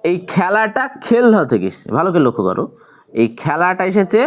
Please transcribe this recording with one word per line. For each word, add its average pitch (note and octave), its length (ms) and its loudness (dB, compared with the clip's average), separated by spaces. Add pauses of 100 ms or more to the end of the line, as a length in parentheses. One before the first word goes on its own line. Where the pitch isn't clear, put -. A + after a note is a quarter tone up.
এই F3+ 60 0 (180)
খেলাটা G#3 500 0 (220)
খেল A#3+ 280 2
ধাতু E3 180 2
থেকে F#2+ 200 0
এসেছে। - 160 -18 (100)
ভালো F3+ 160 0
করে E3 140 2
লক্ষ্য G#2 220 -2
করো, F#2 140 -2 (560)
এই A#2 80 4 (140)
খেলাটা F3+ 500 -2
এসেছে G3+ 360 2